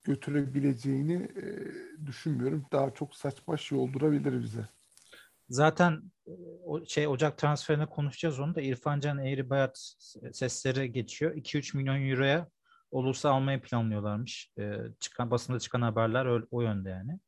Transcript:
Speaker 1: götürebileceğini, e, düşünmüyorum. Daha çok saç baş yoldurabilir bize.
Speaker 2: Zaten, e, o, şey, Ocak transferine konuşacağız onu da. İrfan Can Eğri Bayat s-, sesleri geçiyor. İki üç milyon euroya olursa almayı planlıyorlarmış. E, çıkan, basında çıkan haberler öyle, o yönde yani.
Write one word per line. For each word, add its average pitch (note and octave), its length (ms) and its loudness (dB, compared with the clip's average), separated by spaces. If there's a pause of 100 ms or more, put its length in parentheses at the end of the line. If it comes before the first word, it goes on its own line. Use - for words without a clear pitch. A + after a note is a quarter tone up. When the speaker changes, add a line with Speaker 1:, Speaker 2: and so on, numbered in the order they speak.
Speaker 1:
götürebileceğini, C#3 1080 0
e, G3 320 -4 (600)
düşünmüyorum. C#3 640 -2
Daha C#3 220 2
çok - 220 -8
saç - 320 -6
baş D#3+ 240 -2
yoldurabilir C3+ 720 2
bize. A2 240 -6 (840)
Speaker 2:
Zaten, D#3 640 4 (160)
e, - 40 -16 (340)
o, D#3+ 200 -6
şey, D3+ 220 0
Ocak D3 300 2
transferine D3+ 480 2
konuşacağız D3 540 -2
onu D#3+ 160 -2
da. D#3+ 60 -2
İrfan C#3 380 0
Can C#3+ 180 0
Eğri C3+ 320 -2
Bayat C3+ 280 2
s-, - 560 -16
sesleri C3 580 0
geçiyor. D3 440 -2
İki D3+ 220 -4
üç C#3 160 -4
milyon C3+ 360 0
euroya C#3 380 4 (440)
olursa C3 380 2
almayı C3+ 320 4
planlıyorlarmış. A2 1000 -2
E, G#2 180 -4 (220)
çıkan, - 320 -4
basında B2 280 0
çıkan A#2+ 220 -2
haberler A2+ 440 4
öyle, A#2+ 260 2
o A#2+ 100 0
yönde G2+ 280 0
yani. G2+ 380 -6